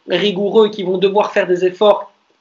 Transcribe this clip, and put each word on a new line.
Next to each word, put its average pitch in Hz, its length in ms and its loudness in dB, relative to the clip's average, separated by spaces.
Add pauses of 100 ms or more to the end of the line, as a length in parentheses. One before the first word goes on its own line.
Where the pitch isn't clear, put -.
rigoureux, 202 580 0
qui 202 160 -8
vont 185 140 -4
devoir 196 340 0
faire 190 160 -2
des 180 160 0
efforts 196 480 0 (300)